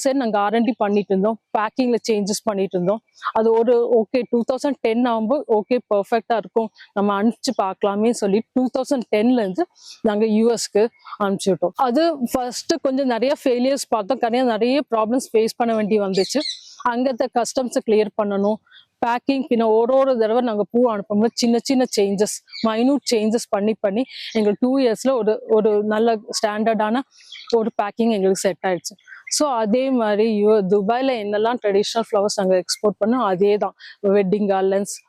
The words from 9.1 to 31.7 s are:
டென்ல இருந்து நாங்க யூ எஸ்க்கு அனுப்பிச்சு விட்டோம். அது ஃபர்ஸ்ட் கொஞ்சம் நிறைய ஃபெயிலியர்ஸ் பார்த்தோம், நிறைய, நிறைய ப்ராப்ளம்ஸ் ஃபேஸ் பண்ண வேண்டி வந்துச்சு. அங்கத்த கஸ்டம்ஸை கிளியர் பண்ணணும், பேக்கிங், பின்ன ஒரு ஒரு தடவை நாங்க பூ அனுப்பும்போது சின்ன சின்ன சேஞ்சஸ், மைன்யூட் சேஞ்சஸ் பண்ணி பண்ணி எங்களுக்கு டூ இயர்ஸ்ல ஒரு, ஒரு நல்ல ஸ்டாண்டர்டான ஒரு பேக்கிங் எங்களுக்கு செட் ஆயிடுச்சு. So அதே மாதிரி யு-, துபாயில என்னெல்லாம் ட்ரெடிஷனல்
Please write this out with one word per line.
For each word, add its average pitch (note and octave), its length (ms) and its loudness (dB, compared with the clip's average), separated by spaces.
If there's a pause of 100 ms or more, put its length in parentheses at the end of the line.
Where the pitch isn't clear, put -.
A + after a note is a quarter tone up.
டென்ல A#3 300 2
இருந்து G3 240 -2 (380)
நாங்க G#3+ 240 0
யூ A3 240 2
எஸ்க்கு G#3 320 0 (360)
அனுப்பிச்சு G3 320 -2
விட்டோம். F3 240 -2
அது C4 280 0 (300)
ஃபர்ஸ்ட் B3 500 -4
கொஞ்சம் C4+ 240 0
நிறைய B3 280 0 (100)
ஃபெயிலியர்ஸ் B3+ 440 0
பார்த்தோம், A3+ 320 -2
நிறைய, A#3+ 240 0
நிறைய A#3+ 460 0
ப்ராப்ளம்ஸ் A3 420 -2
ஃபேஸ் A3 240 0
பண்ண A#3 180 0
வேண்டி G#3+ 260 0
வந்துச்சு. G3 400 -2 (480)
அங்கத்த B3+ 460 -2
கஸ்டம்ஸை B3 520 -2
கிளியர் G#3+ 300 2
பண்ணணும், G3+ 420 0 (400)
பேக்கிங், B3 480 -2
பின்ன A3+ 220 2
ஒரு A#3 260 2
ஒரு C4+ 240 4
தடவை A3 240 2
நாங்க G#3+ 280 0
பூ A#3+ 200 2
அனுப்பும்போது G#3 440 0
சின்ன A#3 280 2
சின்ன B3+ 240 2
சேஞ்சஸ், G3+ 480 0 (320)
மைன்யூட் A#3+ 440 0
சேஞ்சஸ் A3 380 0
பண்ணி G#3 320 0
பண்ணி G#3 220 0 (300)
எங்களுக்கு G#3+ 340 0
டூ C4 120 2
இயர்ஸ்ல B3 340 0
ஒரு, G#3+ 360 0
ஒரு G#3 360 2
நல்ல A3 340 0 (120)
ஸ்டாண்டர்டான G#3+ 720 -2 (560)
ஒரு A3+ 200 0
பேக்கிங் A3+ 340 -2
எங்களுக்கு F#3+ 300 0
செட் F#3+ 260 -4
ஆயிடுச்சு. F3+ 280 -4 (320)
So - 220 -2
அதே B3 420 0
மாதிரி G#3+ 340 2 (100)
யு-, G#3 340 4
துபாயில A3+ 500 0
என்னெல்லாம் G#3+ 420 -2
ட்ரெடிஷனல் G#3 460 0